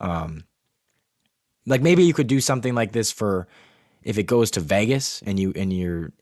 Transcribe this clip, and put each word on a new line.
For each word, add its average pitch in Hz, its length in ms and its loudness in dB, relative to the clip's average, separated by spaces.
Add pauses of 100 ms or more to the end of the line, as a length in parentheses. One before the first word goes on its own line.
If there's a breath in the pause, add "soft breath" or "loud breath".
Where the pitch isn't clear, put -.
Um, 82 440 -8 (1200)
like, 127 160 2
maybe 175 220 6
you 165 100 4
could 139 140 0
do 135 120 2
something 123 360 -2
like 110 160 0
this 113 180 -2
for, 95 380 -2 (560 soft breath)
if 104 140 -4
it 101 60 2
goes 117 280 2
to 98 80 -2
Vegas 110 680 0
and 98 140 -2
you, 95 160 0
and 95 160 -2
you're 87 500 -4